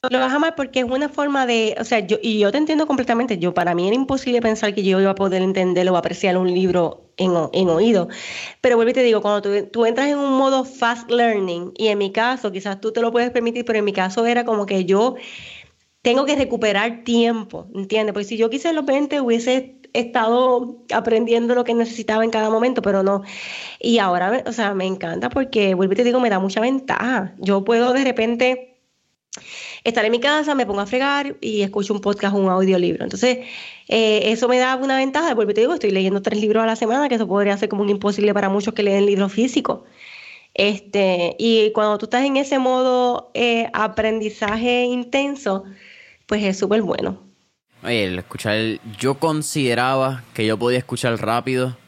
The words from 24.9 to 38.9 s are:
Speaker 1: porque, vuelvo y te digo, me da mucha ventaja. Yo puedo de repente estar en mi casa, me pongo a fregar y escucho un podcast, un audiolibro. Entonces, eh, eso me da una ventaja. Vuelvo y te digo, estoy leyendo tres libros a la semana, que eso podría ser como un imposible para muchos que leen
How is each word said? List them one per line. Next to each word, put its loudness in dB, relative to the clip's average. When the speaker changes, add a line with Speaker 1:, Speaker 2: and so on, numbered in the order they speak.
Speaker 1:
porque, 2
vuelvo 2
y 2
te 2
digo, 4
me 2
da 2
mucha -2
ventaja. -2
Yo 0
puedo 2
de 2
repente 0
estar 0
en 2
mi 2
casa, 0
me 0
pongo -4
a -2
fregar -2
y -2
escucho -2
un -4
podcast, -2
un 2
audiolibro. 2
Entonces, 0
eh, 2
eso 0
me 4
da 2
una 0
ventaja. 0
Vuelvo 0
y 0
te 2
digo, 2
estoy 0
leyendo 0
tres -2
libros 2
a 2
la 0
semana, 0
que 0
eso -2
podría 0
ser -2
como -2
un 0
imposible 0
para 2
muchos 0
que -4
leen 2